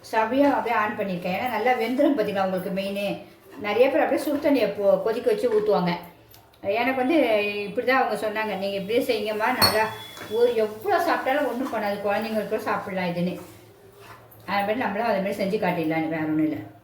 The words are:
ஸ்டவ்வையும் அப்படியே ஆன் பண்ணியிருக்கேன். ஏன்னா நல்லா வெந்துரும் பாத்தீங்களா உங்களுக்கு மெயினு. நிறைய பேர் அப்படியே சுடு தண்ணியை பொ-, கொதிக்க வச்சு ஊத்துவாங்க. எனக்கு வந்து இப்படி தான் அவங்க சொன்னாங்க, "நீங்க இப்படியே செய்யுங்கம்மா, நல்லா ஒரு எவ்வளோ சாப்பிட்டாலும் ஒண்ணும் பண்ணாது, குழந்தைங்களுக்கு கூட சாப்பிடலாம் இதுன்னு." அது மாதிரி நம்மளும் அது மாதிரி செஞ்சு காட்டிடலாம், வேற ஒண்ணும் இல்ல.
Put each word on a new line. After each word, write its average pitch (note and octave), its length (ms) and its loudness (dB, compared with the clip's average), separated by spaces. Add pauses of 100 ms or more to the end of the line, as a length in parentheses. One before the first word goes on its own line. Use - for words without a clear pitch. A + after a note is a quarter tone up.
ஸ்டவ்வையும் B3+ 500 2
அப்படியே A3+ 240 0
ஆன் G#3+ 220 -2
பண்ணியிருக்கேன். F#3 360 -4
ஏன்னா A#3+ 160 -2
நல்லா A3+ 220 2
வெந்துரும் B3+ 440 2
பாத்தீங்களா G3+ 280 0
உங்களுக்கு F#3 260 -2
மெயினு. G3 360 -4 (540)
நிறைய G#3 260 4
பேர் C#4+ 160 2
அப்படியே - 200 0
சுடு D4 160 -2
தண்ணியை C4 320 2
பொ-, G3 320 2
கொதிக்க A3+ 280 0
வச்சு G#3+ 180 2
ஊத்துவாங்க. G3+ 440 2 (760)
எனக்கு B3+ 320 0
வந்து D4 140 2 (480)
இப்படி G3 220 -4
தான் C4 140 4
அவங்க A#3 180 0
சொன்னாங்க, G#3+ 400 -4
"நீங்க G3 180 -4
இப்படியே G#3 260 0
செய்யுங்கம்மா, G#3+ 540 0
நல்லா A3 260 2 (480)
ஒரு A#3+ 240 4
எவ்வளோ A3 460 0
சாப்பிட்டாலும் C4 480 0
ஒண்ணும் A#3+ 240 -4
பண்ணாது, G#3 280 -2
குழந்தைங்களுக்கு G#3+ 480 -2
கூட G#3+ 140 -2
சாப்பிடலாம் F#3 480 -4
இதுன்னு." F3 240 -2 (1120)
அது G3+ 140 -2
மாதிரி G#3+ 180 0
நம்மளும் A3 300 -2
அது G3 120 0
மாதிரி G3 200 -4
செஞ்சு F#3+ 180 0
காட்டிடலாம், D#3+ 500 0
வேற D#3+ 160 -2
ஒண்ணும் D#3 220 2
இல்ல. C#3+ 120 -2 (260)